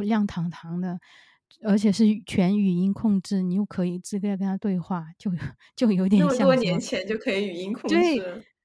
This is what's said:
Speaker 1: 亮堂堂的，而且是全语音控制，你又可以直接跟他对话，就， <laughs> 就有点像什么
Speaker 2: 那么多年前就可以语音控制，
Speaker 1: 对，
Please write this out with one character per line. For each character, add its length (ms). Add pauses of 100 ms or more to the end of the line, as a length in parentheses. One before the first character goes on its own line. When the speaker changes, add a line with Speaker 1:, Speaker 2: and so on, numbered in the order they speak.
Speaker 1:
亮 260
堂 240
堂 300
的， 180 (640)
而 160
且 140
是 120 (220)
全 320
语 100
音 240
控 300
制， 200
你 120
又 100
可 220
以 120
直 220
接 160
跟 100
他 120
对 200
话， 280 (120)
就， 140
<laughs> 260 (180)
就 160
有 160
点 140
像 80
什 100
么 0
Speaker 2:
那 100
么 60
多 60
年 180
前 260
就 120
可 140
以 160
语 60
音 180
控 160
制， 80
Speaker 1:
对， 200 (480)